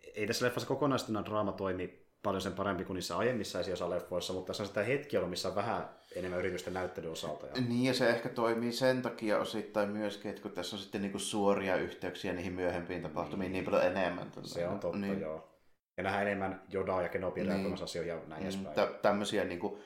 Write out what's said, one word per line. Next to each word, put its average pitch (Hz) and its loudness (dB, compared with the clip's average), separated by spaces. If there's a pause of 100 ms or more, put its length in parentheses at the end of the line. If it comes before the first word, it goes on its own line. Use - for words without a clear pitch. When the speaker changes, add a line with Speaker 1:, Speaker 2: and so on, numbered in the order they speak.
(140)
Speaker 1:
Ei 104 0
tässä 117 2
leffassa 117 0
kokonaisuutena 123 2
draama 104 2
toimi 92 -4 (160)
paljon 95 2
sen 95 -2
parempi 95 0
kuin 92 -4
niissä 87 -2
aiemmissa 104 0
esiosa-leffoissa, 87 -2
mutta 92 -4
tässä - -4
on 101 0
sitä 104 0
hetki 135 0
ollut, 90 2
missä 90 -2
on 92 -2
vähän 101 0 (260)
enemmän 90 -2
yritystä 90 -2
näyttelyn 90 -4
osalta 80 -6
ja - -10 (160)
Speaker 2:
Niin, 120 4
ja 131 4
se 123 6
ehkä 120 2
toimii 117 2
sen 127 4
takia 110 2
osittain 107 0
myöskin, 104 -2
että 95 -10
kun 104 -6
tässä 92 -6
on 98 -6
sitten 98 -4
niinku 98 -2
suoria 98 2
yhteyksiä 92 -2
niihin 90 -4
myöhempiin 90 0
tapahtumiin 90 -2
niin 92 0
Speaker 1:
Niin. - -
Speaker 2:
paljon 98 6
enemmän. 92 0 (100)
Speaker 1:
Se 87 -2
on 101 -2
totta, 87 -2
Speaker 2:
Niin. 98 -2
Speaker 1:
joo. 78 -6 (440)
Ja 92 -2
nähdään 101 2
enemmän 95 0 (120)
Yodaa 92 2
ja 87 0
Kenobin 90 -2
Speaker 2:
Niin. 98 2
Speaker 1:
reagoimassa 95 0
asioihin 85 -2
ja 80 -6
näin 78 -8
Speaker 2:
Mm, 95 -2
Speaker 1:
edespäin. 95 -4
Speaker 2:
tä-, 101 4 (100)
tämmösiä 101 4
niinku, 90 -4